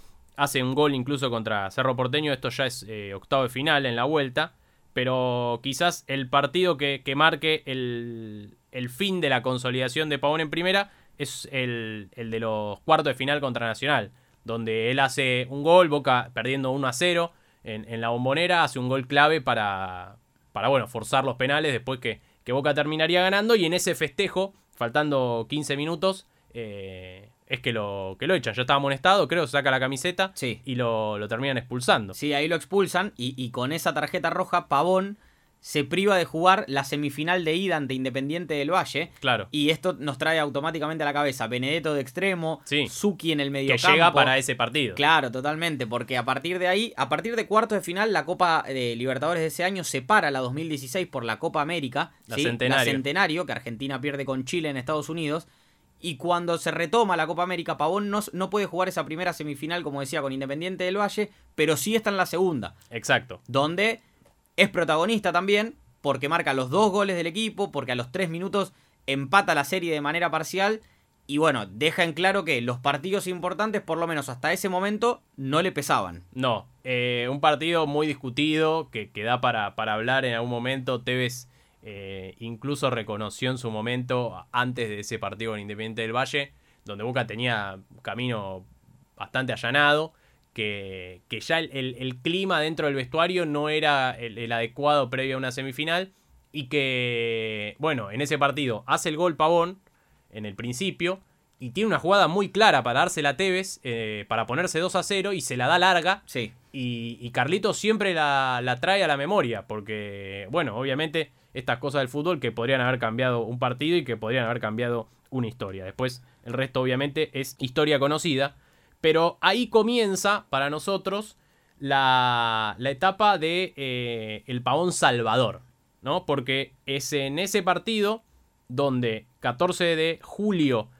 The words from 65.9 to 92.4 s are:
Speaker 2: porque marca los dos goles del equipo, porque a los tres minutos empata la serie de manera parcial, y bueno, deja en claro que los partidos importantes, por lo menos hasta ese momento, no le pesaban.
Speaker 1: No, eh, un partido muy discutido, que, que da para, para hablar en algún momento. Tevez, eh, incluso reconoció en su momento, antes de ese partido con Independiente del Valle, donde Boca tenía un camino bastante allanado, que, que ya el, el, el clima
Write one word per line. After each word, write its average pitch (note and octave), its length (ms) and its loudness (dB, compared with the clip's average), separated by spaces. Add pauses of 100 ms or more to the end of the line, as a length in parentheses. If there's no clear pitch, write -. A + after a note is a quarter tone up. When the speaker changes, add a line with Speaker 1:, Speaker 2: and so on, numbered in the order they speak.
Speaker 2:
porque C#3 280 0
marca D#3+ 240 2
los C3 160 0
dos G3 220 4
goles G3 240 2
del E3 100 -2
equipo, F#3+ 460 -4
porque C3 220 -4
a - 20 -2
los B2 160 -4
tres F#3 180 -2
minutos F#3+ 440 -2 (340)
empata D3 480 2
la C#3+ 80 2
serie E3+ 280 -2
de D3+ 100 -2
manera D#3+ 280 0
parcial, F#3 520 0 (440)
y C#3+ 140 -2
bueno, C#3 260 2
deja D3 380 0
en E3 100 -2
claro F#3 320 2
que C#3 160 0
los A#2+ 160 -2
partidos D3+ 480 0
importantes, F#3 560 -4
por D#3+ 160 -4
lo E3+ 80 0
menos D3 240 -4
hasta C3+ 240 -2
ese F#3+ 160 -2
momento, G#3 540 0 (120)
no C3+ 280 0
le F#3 80 0
pesaban. G#2 500 -2 (100)
Speaker 1:
No, B2+ 360 -2 (160)
eh, B2 480 -2
un C#3+ 80 -4
partido D#3+ 480 2
muy D3 180 0
discutido, D3+ 840 0
que, G#2 180 -8
que G#2 140 -8
da B2 180 0
para, A2+ 320 0
para A2 220 -2
hablar B2+ 300 0
en A#2+ 100 0
algún A#2+ 160 -2
momento. B2+ 500 -2
Tevez, B2 480 -2 (340)
eh, G2 560 -12
incluso C3 500 -4
reconoció G#2+ 640 -4
en B2+ 80 -4
su B2 100 -6
momento, A#2+ 840 -4
antes B2 380 -2
de G#2 120 -8
ese G#2+ 180 -8
partido G#2+ 320 -6
con G#2+ 80 -6
Independiente G#2+ 420 -8
del A2+ 120 -4
Valle, C3+ 380 -2 (320)
donde G#2 200 -8
Boca B2 240 -2
tenía G#2+ 500 -2 (140)
un - 100 -20
camino G#2 640 -6 (500)
bastante B2 380 -4
allanado, D3 580 2 (420)
que, F#2+ 760 -8
que A2+ 100 -8
ya E3 200 -2
el, E3 120 -6
el, C3 280 -6
el C3 180 -6
clima F3+ 420 -2